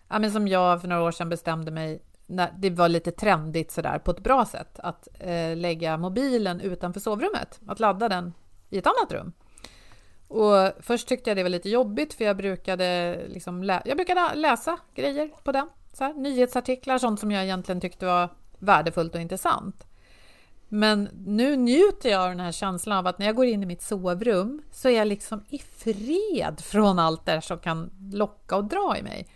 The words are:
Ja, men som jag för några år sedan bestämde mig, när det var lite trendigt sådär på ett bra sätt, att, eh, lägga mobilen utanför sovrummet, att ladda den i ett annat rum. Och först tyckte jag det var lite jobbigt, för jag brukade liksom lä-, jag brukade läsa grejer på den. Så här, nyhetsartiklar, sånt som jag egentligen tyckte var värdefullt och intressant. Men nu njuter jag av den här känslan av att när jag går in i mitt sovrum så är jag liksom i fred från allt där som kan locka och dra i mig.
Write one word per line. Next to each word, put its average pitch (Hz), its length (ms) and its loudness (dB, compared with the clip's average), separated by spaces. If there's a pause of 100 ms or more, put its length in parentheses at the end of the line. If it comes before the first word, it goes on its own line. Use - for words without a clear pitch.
Ja, 214 100 0
men 214 140 0
som 208 160 0
jag 180 320 4
för 180 80 -8
några 170 140 2
år 170 100 2
sedan 165 160 -6
bestämde 160 420 -4
mig, 160 320 -6 (240)
när 180 320 -2
det 190 120 0
var 170 180 4
lite 170 240 0
trendigt 160 600 0
sådär 151 260 -2
på - 120 -2
ett 175 120 -2
bra 247 220 4
sätt, - 340 -10
att, - 300 -10 (120)
eh, 165 360 -4
lägga 165 400 -2
mobilen 190 640 0
utanför 180 400 -6
sovrummet, 254 640 -4
att - 140 -8
ladda 214 280 2
den 180 240 -4 (380)
i 202 80 -2
ett - 80 0
annat 453 260 2
rum. - 200 -8 (960)
Och 202 520 6
först - 280 -2
tyckte 240 220 0
jag 202 60 2
det 185 60 2
var 180 80 0
lite 180 200 -2
jobbigt, 247 440 0
för 226 100 -4
jag 208 120 2
brukade 180 840 -2 (100)
liksom 180 340 -10
lä-, 190 220 0
jag 285 120 -2
brukade 359 380 2
läsa 302 420 0 (180)
grejer 285 360 -4 (140)
på 277 80 -2
den. 277 160 0 (240)
Så - 120 -6
här, 302 100 -4
nyhetsartiklar, 254 840 0
sånt 226 220 0
som 214 100 -2
jag 196 140 0
egentligen 185 360 -4
tyckte 185 260 -6
var 175 220 2 (300)
värdefullt 165 560 4
och 170 60 -4
intressant. 190 680 -4 (840)
Men 208 400 2 (180)
nu 233 300 2
njuter 262 540 4
jag 190 120 4
av 180 60 2
den 180 120 -6
här 175 120 -4
känslan 190 460 -2
av 180 80 0
att 180 120 -2
när 202 80 -2
jag 214 100 0
går 254 100 6
in 214 160 2
i 190 40 -4
mitt 175 160 -8
sovrum 202 800 0 (100)
så - 160 0
är 247 40 8
jag 214 160 4
liksom 208 400 -6
i 285 100 -10
fred 226 1040 -4
från 202 380 4
allt 160 280 2
där 160 140 0
som 170 180 -8
kan 165 320 -6 (220)
locka 202 440 -2
och 202 80 0
dra 330 340 -2
i - 40 -8
mig. - 340 -10